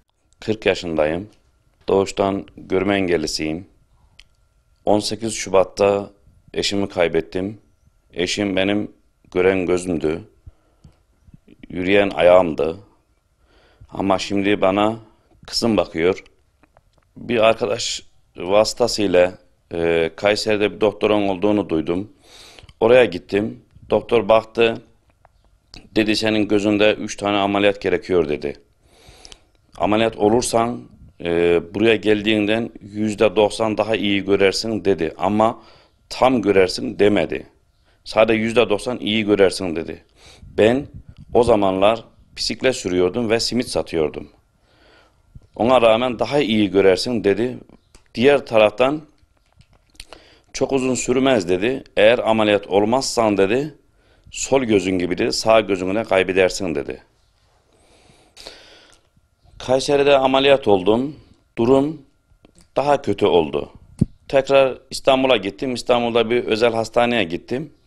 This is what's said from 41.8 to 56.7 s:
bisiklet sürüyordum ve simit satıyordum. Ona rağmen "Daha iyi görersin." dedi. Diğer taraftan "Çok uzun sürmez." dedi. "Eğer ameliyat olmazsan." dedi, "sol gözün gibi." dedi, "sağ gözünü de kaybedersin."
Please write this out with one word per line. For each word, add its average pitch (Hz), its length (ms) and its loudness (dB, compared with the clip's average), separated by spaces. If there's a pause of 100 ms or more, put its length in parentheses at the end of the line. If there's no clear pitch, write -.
bisiklet 123 400 -4
sürüyordum 90 540 -2
ve 113 100 0
simit 113 280 -4
satıyordum. 76 600 -6 (1300)
Ona 120 260 2
rağmen 117 360 2
"Daha 120 200 -2
iyi 107 320 0
görersin." 95 540 2
dedi. 113 340 -2 (560)
Diğer 135 320 2
taraftan 123 540 2 (1500)
"Çok - 200 -2
uzun 131 220 0
sürmez." 120 540 0
dedi. 98 360 -2 (120)
"Eğer 110 220 6
ameliyat 107 480 0
olmazsan." 110 680 0
dedi, 123 380 0 (560)
"sol - 320 -2
gözün 95 360 0
gibi." 90 200 -4
dedi, 120 140 -2
"sağ 113 280 2
gözünü 95 340 -2
de 110 100 -4
kaybedersin." 92 720 0